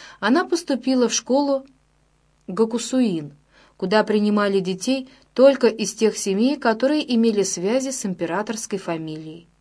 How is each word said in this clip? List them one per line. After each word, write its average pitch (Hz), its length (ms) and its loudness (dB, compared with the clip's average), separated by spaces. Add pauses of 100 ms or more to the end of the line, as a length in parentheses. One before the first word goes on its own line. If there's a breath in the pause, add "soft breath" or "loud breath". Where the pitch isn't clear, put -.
(200 loud breath)
Она 254 260 2
поступила 254 640 0
в 226 40 -6
школу 269 520 0 (840)
Гакусуин, 220 840 -2 (440 soft breath)
куда 208 260 2
принимали 208 560 2
детей 190 480 -4 (280 loud breath)
только 254 320 6
из 214 260 -4
тех 214 240 0
семей, 226 400 0
которые 254 580 0
имели 220 280 2
связи 226 480 -2
с - 140 -8
императорской 190 760 -6
фамилией 160 680 -10 (140)